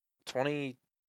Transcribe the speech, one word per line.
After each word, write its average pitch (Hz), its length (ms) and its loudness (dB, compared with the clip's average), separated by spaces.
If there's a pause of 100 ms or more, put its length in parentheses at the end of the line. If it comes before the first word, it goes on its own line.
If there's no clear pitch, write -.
(260)
Twenty 139 500 0 (320)